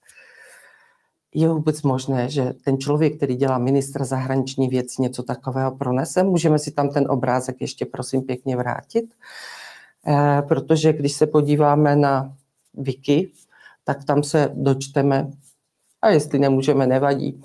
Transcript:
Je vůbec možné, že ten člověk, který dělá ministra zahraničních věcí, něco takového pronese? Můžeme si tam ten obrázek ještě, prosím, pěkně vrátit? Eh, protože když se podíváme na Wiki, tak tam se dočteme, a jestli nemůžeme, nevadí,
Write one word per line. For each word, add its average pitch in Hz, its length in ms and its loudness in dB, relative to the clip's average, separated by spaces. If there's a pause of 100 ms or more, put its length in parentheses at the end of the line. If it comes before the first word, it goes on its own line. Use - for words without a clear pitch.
(1300)
Je 160 140 2
vůbec 156 340 -2
možné, 131 460 0
že 139 240 -2 (120)
ten 135 140 2
člověk, 147 380 0
který 127 200 -2
dělá 131 220 0
ministra 139 460 0
zahraničních 131 680 -2
věcí, 127 320 -4
něco 123 200 -4
takového 131 480 -4
pronese? 131 520 -2
Můžeme 165 360 2
si 151 120 -4
tam 143 180 -2
ten 143 220 0
obrázek 127 500 -2
ještě, 131 260 -8
prosím, 131 360 -4
pěkně 127 340 -6
vrátit? 123 480 -4 (1040)
Eh, 143 400 2
protože 156 440 2
když 147 200 -2
se 156 140 2
podíváme 147 680 4
na 139 360 2 (420)
Wiki, 143 580 -2 (520)
tak 139 200 -4
tam 143 180 2
se 147 320 0
dočteme, 135 760 0 (720)
a - 60 4
jestli 151 300 2
nemůžeme, 135 480 2
nevadí, 135 580 0